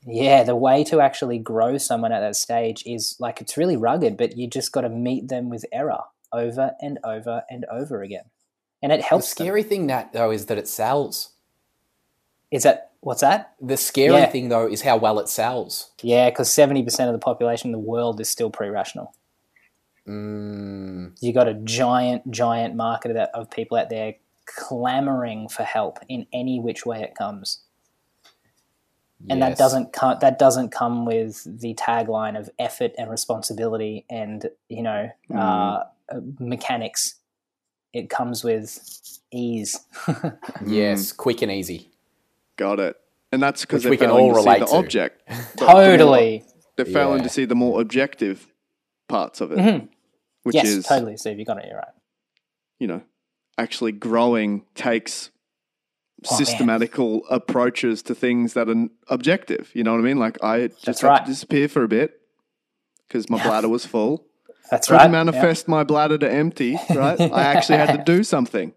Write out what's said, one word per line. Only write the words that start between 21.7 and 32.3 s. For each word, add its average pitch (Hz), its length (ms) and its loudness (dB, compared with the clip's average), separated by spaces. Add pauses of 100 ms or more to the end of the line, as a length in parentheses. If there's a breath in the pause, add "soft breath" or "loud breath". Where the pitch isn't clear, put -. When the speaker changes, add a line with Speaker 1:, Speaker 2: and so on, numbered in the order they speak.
Speaker 1:
giant 117 440 -2
market 113 360 -4
of 113 60 -4
that, 110 180 -2
of 113 160 -12
people 117 260 -4
out - 120 -2
there 110 260 -8 (320)
clamoring 123 1000 -4
for - 160 -10
help 104 360 -4 (100)
in 123 240 -8
any 127 260 -4
which 117 280 -6
way 113 160 -6
it - 100 -12
comes. 101 460 -8 (1700)
And 131 120 0
that 131 80 4
Speaker 2:
Yes. 131 80 -4
Speaker 1:
doesn't 131 360 2
co-, 127 260 0
that 131 200 4
doesn't 131 320 4
come 120 340 -4
with 113 380 -4 (160)
the 117 160 -8
tagline 110 640 -4